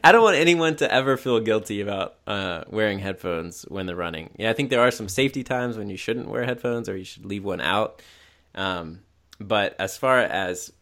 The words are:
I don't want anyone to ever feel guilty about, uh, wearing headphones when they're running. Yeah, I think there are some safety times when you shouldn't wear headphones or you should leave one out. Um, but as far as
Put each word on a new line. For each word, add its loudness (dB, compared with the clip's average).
I 12
don't 8
want 6
anyone 4
to 0
ever 4
feel 2
guilty 0
about, -4
uh, -6
wearing 0
headphones -6
when -8
they're -8
running. -8
Yeah, 0
I 2
think -2
there 2
are 6
some -8
safety -2
times -4
when -8
you -8
shouldn't -6
wear -4
headphones -4
or -6
you -10
should -18
leave -8
one -4
out. 0
Um, -6
but 0
as -4
far 2
as -4